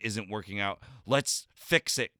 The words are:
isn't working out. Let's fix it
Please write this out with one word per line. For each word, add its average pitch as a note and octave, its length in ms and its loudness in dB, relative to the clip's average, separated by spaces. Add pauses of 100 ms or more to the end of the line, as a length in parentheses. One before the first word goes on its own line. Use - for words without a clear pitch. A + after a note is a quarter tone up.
isn't G#2+ 280 -2
working G#2 320 -6
out. G2 200 0 (240)
Let's - 500 2
fix - 420 2
it B2 220 -2